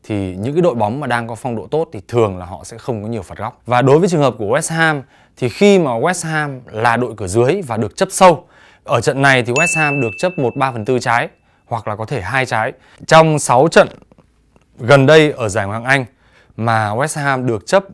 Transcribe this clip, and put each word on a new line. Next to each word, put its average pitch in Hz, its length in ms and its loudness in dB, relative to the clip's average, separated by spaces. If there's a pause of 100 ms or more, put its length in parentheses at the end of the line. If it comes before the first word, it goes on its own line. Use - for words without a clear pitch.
thì 98 320 -6
những 113 180 -6
cái 170 80 0
đội 165 140 0
bóng 113 240 -2
mà 143 80 -8
đang 120 200 -4
có 117 80 -10
phong 120 200 -8
độ 95 160 -10
tốt 160 220 -4
thì 104 140 -12
thường 110 300 0
là 90 80 -12
họ 87 180 -16
sẽ 113 140 -18
không 113 260 -8
có 107 60 -8
nhiều 113 120 -8
phạt 87 160 -16
góc. - 280 -10
Và 123 160 2
đối 135 180 6
với 185 100 2
trường 165 120 0
hợp 123 160 2
của 110 200 -2
West 160 180 -4
Ham 160 260 0 (360)
thì 123 120 -2
khi 196 300 4
mà 143 120 0
West 151 380 -4
Ham 147 360 -6
là 117 320 0
đội 120 200 -2
cửa 104 100 -6
dưới 123 400 2
và 113 100 -4
được 107 200 -6
chấp 190 140 0
sâu, 180 360 4 (360)
ở 120 180 -2
trận 135 200 -2
này 131 220 4
thì 120 100 -4
West 160 260 -2
Ham 143 220 -2
được 113 80 -2 (100)
chấp 180 200 -2
một 120 160 -2
ba 135 160 -2
phần 110 140 -8
tư 127 140 0
trái 123 300 -2 (360)
hoặc 113 220 -8
là 107 80 -6
có 107 100 -8
thể 117 160 -8
hai 123 240 -4
trái. 117 280 -4 (340)
Trong 160 320 4
sáu 135 280 2
trận 170 200 4 (920)
gần 135 260 6
đây 151 260 6
ở 123 180 -4
giải 98 180 -2
Ngoại 107 120 -6
hạng 120 100 -6
Anh 135 160 2 (520)
mà 110 380 -2
West 151 260 -4
Ham 135 240 -2
được 113 220 -4
chấp 190 160 2 (100)